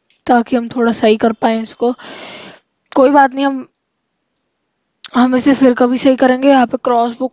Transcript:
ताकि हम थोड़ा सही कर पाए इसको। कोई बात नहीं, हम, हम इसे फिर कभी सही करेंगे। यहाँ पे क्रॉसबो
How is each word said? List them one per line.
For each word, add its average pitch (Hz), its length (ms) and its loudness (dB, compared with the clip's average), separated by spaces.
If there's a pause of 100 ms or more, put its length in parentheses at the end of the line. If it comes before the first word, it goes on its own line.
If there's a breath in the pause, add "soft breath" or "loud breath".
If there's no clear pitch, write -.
(280)
ताकि 240 280 2
हम 233 140 -4
थोड़ा 233 240 -2
सही 220 240 2
कर 226 180 0
पाए 226 260 -2
इसको। 233 320 -6 (960 loud breath)
कोई 277 200 2
बात 277 220 4
नहीं, 277 120 -4
हम, 269 200 -6 (1500)
हम 254 200 2
इसे 262 200 2
फिर 254 200 4
कभी 247 240 0
सही 262 180 2
करेंगे। 262 320 2
यहाँ 262 180 4
पे 262 160 -6
क्रॉसबो 240 500 -2